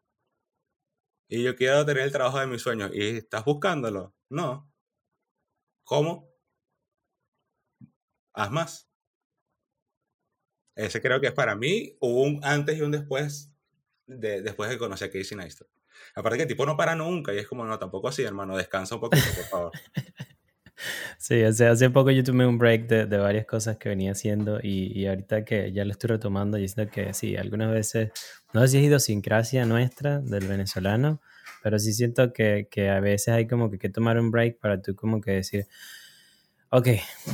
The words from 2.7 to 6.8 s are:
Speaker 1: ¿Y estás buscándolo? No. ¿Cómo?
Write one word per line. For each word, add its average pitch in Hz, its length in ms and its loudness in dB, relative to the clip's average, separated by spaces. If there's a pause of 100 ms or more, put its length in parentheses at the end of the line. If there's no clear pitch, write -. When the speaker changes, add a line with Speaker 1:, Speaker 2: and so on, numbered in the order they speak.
Speaker 1:
¿Y 104 260 -4
estás 110 260 -8
buscándolo? 139 720 -4 (140)
No. 143 380 -6 (1160)
¿Cómo? 151 440 -2 (2000)